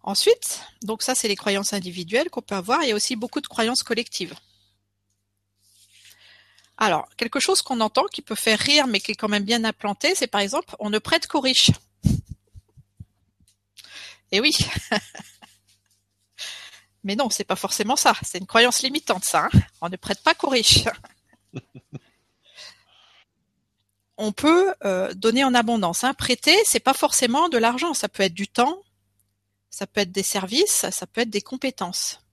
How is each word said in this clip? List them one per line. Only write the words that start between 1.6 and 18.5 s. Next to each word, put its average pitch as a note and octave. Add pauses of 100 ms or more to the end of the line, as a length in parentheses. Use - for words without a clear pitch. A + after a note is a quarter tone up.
individuelles F3+
qu'on -
peut -
avoir. A3+
Il B3+
y -
a -
aussi A3
beaucoup B3
de -
croyances A#3+
collectives. G3+ (2500)
Alors, F#3
quelque A#3
chose F#4+
qu'on A#3+
entend A3+
qui -
peut -
faire A3
rire, C#4+
mais G#3
qui -
est -
quand G#3+
même G#3
bien A3+
implanté, A3
c'est B3
par G3+
exemple, A3
on G#3
ne G#3+
prête -
qu'aux D4+
riches. B3+ (2500)
Eh G3
oui. B3 (380)
<laughs> G#3+ (2000)
Mais G3
non, B3+
c'est -
pas F#3+
forcément A3
ça. A#3
C'est -
une F#3+
croyance A#3+